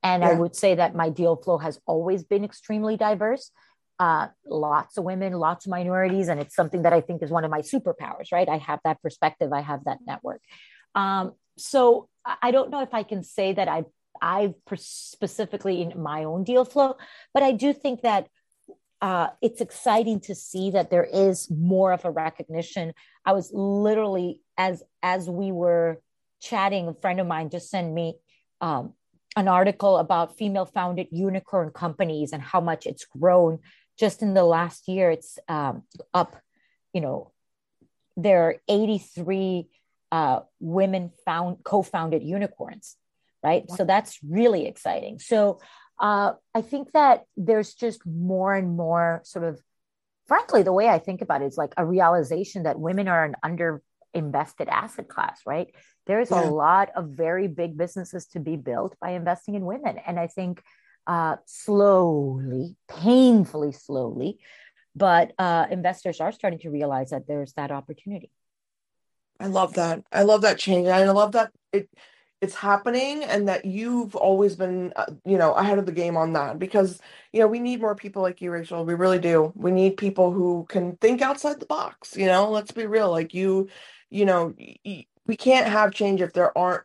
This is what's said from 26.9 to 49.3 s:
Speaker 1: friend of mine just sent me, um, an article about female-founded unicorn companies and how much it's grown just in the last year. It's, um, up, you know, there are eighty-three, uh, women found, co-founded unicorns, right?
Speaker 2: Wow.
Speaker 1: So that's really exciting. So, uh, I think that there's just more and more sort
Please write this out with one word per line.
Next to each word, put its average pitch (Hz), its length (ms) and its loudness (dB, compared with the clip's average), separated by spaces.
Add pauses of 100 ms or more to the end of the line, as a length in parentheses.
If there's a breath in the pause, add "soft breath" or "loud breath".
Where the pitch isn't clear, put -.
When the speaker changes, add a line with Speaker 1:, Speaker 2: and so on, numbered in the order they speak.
Speaker 1:
friend 185 280 -4
of 175 60 -2
mine 160 220 -4
just 170 200 -12
sent 175 240 -6
me, 165 220 -6 (440)
um, 151 320 -6 (460)
an 196 100 0
article 190 520 4
about 170 380 -2
female-founded 185 760 -4
unicorn 185 580 -4
companies 156 640 -4
and 147 80 -8
how 180 180 0
much 165 260 -4
it's 143 200 -10
grown 170 540 4 (380 soft breath)
just - 240 -2
in 208 120 0
the 185 100 6
last 170 460 0
year. 185 220 2
It's, - 360 -6
um, 147 360 -4 (300)
up, 180 220 0 (580)
you 185 60 -2
know, 139 320 -8 (840)
there 175 320 4
are - 60 -2 (120)
eighty-three, 190 1040 -2 (420)
uh, 147 300 0 (180)
women 180 520 -2 (120)
found, 175 400 -4
co-founded 165 580 -2
unicorns, - 760 -10 (440)
right? 170 240 0
Speaker 2:
Wow. 175 120 -14
Speaker 1:
So - 80 0
that's 190 420 0
really 190 380 2
exciting. - 540 -8
So, 208 420 0 (380 soft breath)
uh, 202 340 0 (220)
I 226 60 0
think 277 320 -8
that 285 320 6 (100)
there's 214 380 0
just 233 320 -8
more 185 480 -2
and 180 240 -2
more 170 480 0
sort 170 180 -8